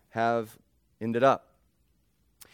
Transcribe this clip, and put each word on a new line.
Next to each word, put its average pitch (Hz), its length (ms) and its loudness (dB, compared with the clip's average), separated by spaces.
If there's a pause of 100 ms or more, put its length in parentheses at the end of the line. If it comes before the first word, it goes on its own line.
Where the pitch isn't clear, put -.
(100)
have 113 460 -2 (440)
ended 117 240 -2
up." - 320 0 (1000)